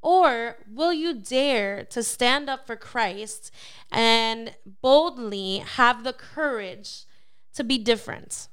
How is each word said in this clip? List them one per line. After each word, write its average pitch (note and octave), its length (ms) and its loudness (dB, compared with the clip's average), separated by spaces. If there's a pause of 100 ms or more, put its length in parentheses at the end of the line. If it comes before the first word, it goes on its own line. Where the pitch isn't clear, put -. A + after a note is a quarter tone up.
Or D4 560 4 (120)
will D#4 220 0
you D#4+ 220 -2
dare A3+ 680 -2
to - 180 -6
stand C4+ 480 0
up C4 160 -8
for A3+ 100 -8
Christ G#3 720 -6 (400)
and A3+ 640 2 (120)
boldly G#3+ 960 2
have A#3+ 440 2
the B3+ 80 -4
courage A3+ 960 -8 (480)
to C#4+ 100 -4
be A3 140 0
different? - 760 -4